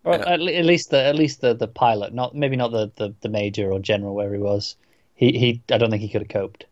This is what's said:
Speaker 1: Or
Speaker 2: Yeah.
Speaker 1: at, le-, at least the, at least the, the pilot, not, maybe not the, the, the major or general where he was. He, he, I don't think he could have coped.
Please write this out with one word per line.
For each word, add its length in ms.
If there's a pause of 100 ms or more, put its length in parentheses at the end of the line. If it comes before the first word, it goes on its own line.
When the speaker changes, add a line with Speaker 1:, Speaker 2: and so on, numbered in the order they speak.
Speaker 1:
Or 100
Speaker 2:
Yeah. 160
Speaker 1:
at, 100
le-, 120
at 120
least 260
the, 120
at 140
least 240
the, 140
the 140
pilot, 460
not, 200
maybe 220
not 140
the, 260
the, 260
the 60
major 440
or 80
general 340
where 180
he 80
was. 360 (380)
He, 180
he, 280 (100)
I 80
don't 120
think 120
he 60
could 140
have 80
coped. 420